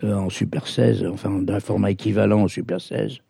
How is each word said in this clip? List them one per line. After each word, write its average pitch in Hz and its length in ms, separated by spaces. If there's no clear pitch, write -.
euh, 104 100
en 95 140
Super - 400
seize, 117 420
enfin, 98 300
d'un 98 200
format 101 300
équivalent 104 520
au 92 60
Super - 340
seize. - 360